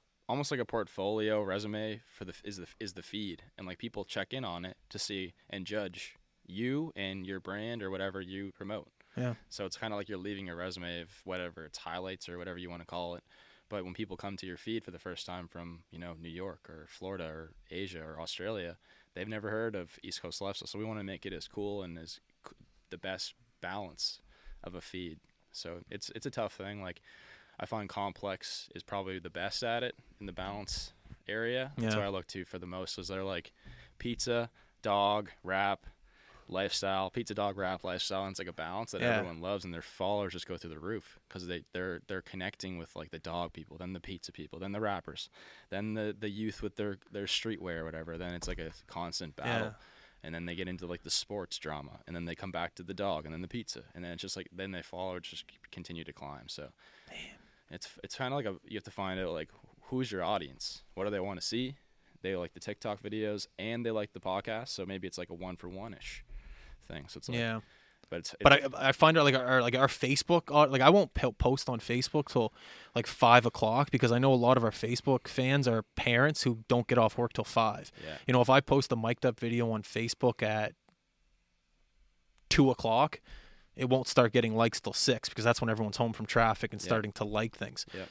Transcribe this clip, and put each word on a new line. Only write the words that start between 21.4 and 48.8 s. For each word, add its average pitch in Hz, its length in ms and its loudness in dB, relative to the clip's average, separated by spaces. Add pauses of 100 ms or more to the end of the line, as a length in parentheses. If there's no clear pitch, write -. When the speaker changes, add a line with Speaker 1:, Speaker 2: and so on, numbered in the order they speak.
Speaker 1:
cool 101 340 -6
and 85 160 -10
as 82 220 -14 (260)
c-, - 60 -16 (380)
the 90 80 -10
best 95 340 -6 (300)
balance 90 580 -6 (420)
of 90 120 -10
a 85 80 -10
feed. 85 380 -10 (300)
So 87 280 -10 (120)
it's, - 240 -10
it's 110 120 -10
a 135 40 -4
tough 110 220 -2
thing. 101 300 -10
Like, 90 180 -10 (580)
I - 60 -8
find 104 240 -6
Complex 98 840 -6
is 87 80 -10
probably 95 360 -6
the 85 120 -10
best 90 320 -4
at 117 200 0
it 123 120 -6 (260)
in 101 60 -10
the 92 60 -10
balance 95 600 -8 (340)
area. 120 520 -2
That's 110 160 2
Speaker 2:
Yeah. 107 60 2
Speaker 1:
what 101 60 -2
I 101 40 -2
look 95 160 -6
to 92 180 -8
for 90 140 -10
the 87 80 -8
most, 90 320 -6
is 92 100 -8
they're, 95 160 -4
like, 92 280 -6 (460)
pizza, 117 520 -2 (320)
dog, 101 480 4 (120)
wrap, 95 440 2 (640)
lifestyle, 95 600 0
pizza, 117 240 -6
dog, 101 220 0
wrap, 92 280 -2
lifestyle, 92 400 -2
and 98 80 -6
it's, 95 60 -8
like, 90 100 -6
a 87 40 -10
balance 90 380 -6
that 95 100 -6
Speaker 2:
Yeah. 120 160 2
Speaker 1:
everyone 87 240 -4
loves, 92 240 -4
and 90 80 -8
their 85 100 -8
followers 98 520 -2
just 87 120 -10
go 90 100 -8
through 85 140 -12
the 78 80 -12
roof 95 400 -10 (100)
'cause 90 180 -10
they, 87 260 -8
they're, 92 340 -4
they're 92 160 -6
connecting 92 540 -8
with, 82 200 -12
like, 80 140 -10
the 82 80 -12
dog 82 340 -6
people, 78 260 -16
then 90 140 -10
the 90 80 -10
pizza - 320 -12
people, 80 260 -14
then 95 140 -8
the 104 80 -6
rappers, 98 500 -4 (400)
then 104 240 -4
the, 107 240 -4
the 107 100 -6
youth 104 340 -4
with 104 140 -6
their, 104 220 -4 (120)
their 101 160 -6
streetwear 90 520 -2
or 80 60 -4
whatever. 80 340 -8
Then 87 160 -6
it's, 87 140 -6
like, 90 100 -4
a 80 140 -8 (140)